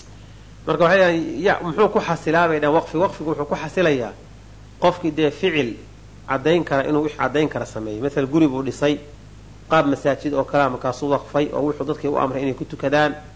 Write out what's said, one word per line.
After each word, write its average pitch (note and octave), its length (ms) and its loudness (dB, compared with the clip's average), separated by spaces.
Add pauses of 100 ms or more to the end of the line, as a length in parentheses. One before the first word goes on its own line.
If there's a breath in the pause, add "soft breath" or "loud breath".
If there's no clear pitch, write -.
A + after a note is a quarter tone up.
(680 loud breath)
Marka D#3 180 2
waxay F3+ 140 6
dhahaan, E3 440 2
ya, - 200 2
muxuu F3 260 2
ku G#3 120 2
xasilaa E3 480 2
bay D#3 120 2
dhahaan D3 160 2
waqfi. D#3+ 220 -2
Waqfigu E3+ 320 -2
wuxuu D3 160 -2
ku G3 100 -2
xasilayaa D3 560 0 (680)
qofkii F3 320 2
dee D3 180 2
ficil C#3+ 460 -2 (520)
caddayn D3 360 2
kara, C3+ 240 0
inuu D3+ 160 2
wix D3 120 -4
caddayn C#3 320 0
kara A#2+ 180 -6
sameeyo. A2 360 -8
Mathal, C#3 240 -2
guri D#3 220 4
buu C3 140 -2
dhisay, C#3+ 360 -2 (720)
qaab D#3+ 160 4
masaajid C#3 480 0
oo C3+ 100 2
kale, C#3+ 260 2
markaasuu B2+ 400 -4
waqfay C#3+ 420 0
oo C3 100 -2
wuxuu D3 220 -2
dadkii C#3+ 240 -4
u C#3 100 0
amray C3+ 240 -2
inay C3+ 120 -2
ku D3+ 100 -8
tukadaan. C#3+ 500 0 (220)